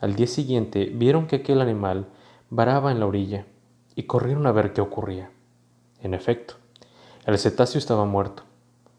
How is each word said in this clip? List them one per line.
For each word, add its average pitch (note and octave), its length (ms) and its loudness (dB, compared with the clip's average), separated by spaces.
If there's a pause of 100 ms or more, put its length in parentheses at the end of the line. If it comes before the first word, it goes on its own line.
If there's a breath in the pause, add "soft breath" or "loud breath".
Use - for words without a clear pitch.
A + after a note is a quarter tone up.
al G2+ 140 0
día A#2 120 2
siguiente A#2+ 600 -2
vieron C#3 400 2
que D3 100 -2
aquel C3+ 260 2
animal G2+ 460 -2 (420 loud breath)
varaba C3 420 2
en A#2 80 0
la G#2 60 2
orilla G2 400 -2 (480)
y - 80 -8
corrieron C3+ 440 0
a A#2+ 60 4
ver G#2 220 2
qué G#2 80 0
ocurría. G2 480 -6 (720)
En F#2+ 120 -6
efecto, A#2 420 -4 (720 loud breath)
el G#2+ 140 2
cetáceo B2 400 2
estaba A2 260 0
muerto, G2 380 -2 (560)